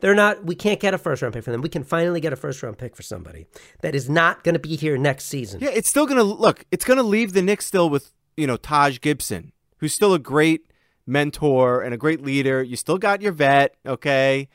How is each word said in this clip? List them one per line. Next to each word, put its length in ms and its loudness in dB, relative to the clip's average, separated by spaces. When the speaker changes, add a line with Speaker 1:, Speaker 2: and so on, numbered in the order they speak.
Speaker 1:
they're 160 4
not, 280 2
we 120 -4
can't 240 -2
get 140 0
a 40 -2
first 240 -4
round 100 -4
pick 120 -10
for 80 -6
them. 100 -4
We 60 -4
can 160 -6
finally 360 -2
get 120 -2
a 40 -4
first 260 -8
round 140 -10
pick 200 -14
for 60 -20
somebody 440 -14
that 120 -4
is 160 -4
not 320 2
gonna 160 2
be 160 -8
here 240 -2
next 280 -2
season. 340 -10
Speaker 2:
Yeah, 120 -4
it's 160 -2
still 180 2
gonna, 180 4
look, 480 2
it's 120 -4
gonna 200 4
leave 300 0
the 80 4
Knicks 240 0
still 220 2
with, 220 -4
you 120 -2
know, 80 0
Taj 440 0
Gibson, 520 -4
who's 160 -4
still 180 4
a 60 4
great 480 0
mentor 760 2
and 120 -6
a 40 -6
great 240 0
leader. 400 0
You 140 -8
still 220 -2
got 240 0
your 100 -2
vet, 420 4
okay? 680 0